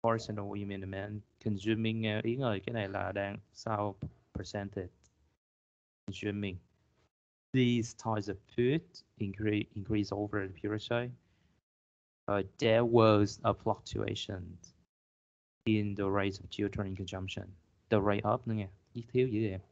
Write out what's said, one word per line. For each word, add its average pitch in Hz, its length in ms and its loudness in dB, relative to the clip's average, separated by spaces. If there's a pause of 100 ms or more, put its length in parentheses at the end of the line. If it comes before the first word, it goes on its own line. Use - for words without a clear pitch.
portion 113 320 0
of 101 80 -6
women 101 380 -6
and 95 80 -8
men 101 300 -8 (220)
consuming, 110 600 0 (140)
uh, 110 60 -4
yến 120 180 -2
ơi, 110 240 0
cái 117 80 -6
này 104 160 -2
là 98 220 -4
đang 101 260 -4 (160)
sao 104 420 -2 (380)
percentage 101 560 -8 (1200)
consuming. 101 480 -4 (1000)
These 120 440 2
types 107 320 -2
of 95 60 -4 (200)
food 127 240 4 (380)
incre-, 104 480 -2 (100)
increase 104 400 -2
over 104 320 -2
the 95 140 -10
period. 117 500 -2 (1160)
Uh, 101 160 0 (160)
there 117 240 6
was 110 600 6
a 107 100 4
fluctuation 104 880 -4 (1200)
in 104 300 2
the 101 80 -2
rate 98 360 2
of - 100 -16
children 101 460 -2
consumption. 95 500 -8 (440)
The 110 80 6
rate 101 260 4
of 107 220 4
nữa 117 80 -2
nghe, 104 160 -2 (240)
ít 120 100 -10 (100)
thiếu 127 140 4
dữ 110 220 0
vậy. 95 100 -4 (120)